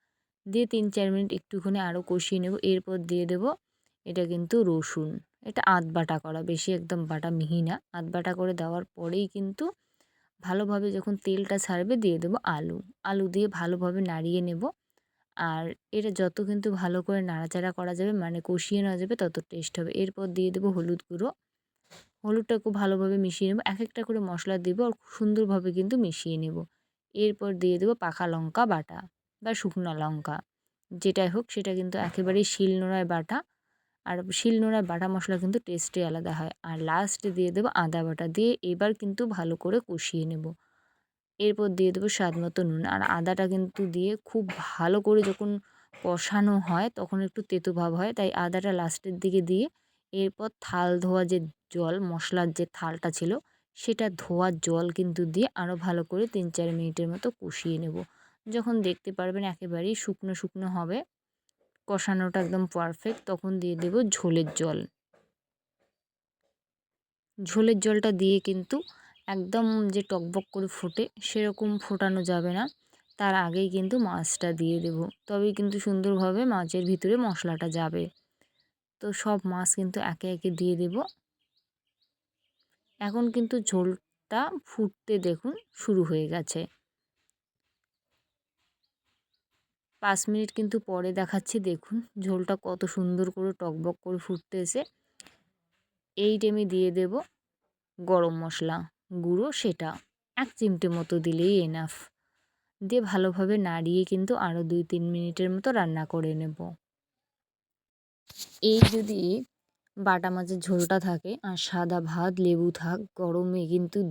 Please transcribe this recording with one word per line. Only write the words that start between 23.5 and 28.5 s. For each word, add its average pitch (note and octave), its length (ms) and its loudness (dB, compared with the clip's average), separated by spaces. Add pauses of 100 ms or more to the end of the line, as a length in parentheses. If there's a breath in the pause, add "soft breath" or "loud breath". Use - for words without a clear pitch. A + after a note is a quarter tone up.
এক G3 160 0
একটা A3+ 220 -6
করে A3 160 -2
মশলা F#3+ 380 -2
দেব F3+ 240 0
আর A#3+ 120 2
খুব - 220 -12
সুন্দরভাবে G#3 560 2
কিন্তু F#3+ 260 0
মিশিয়ে E3 400 0
নেব। D#3+ 200 -4 (580)
এরপর G#3 340 0 (120)
দিয়ে F3+ 160 4
দেব F#3+ 120 2 (140)
পাকা E3+ 240 -2
লঙ্কা E3 380 0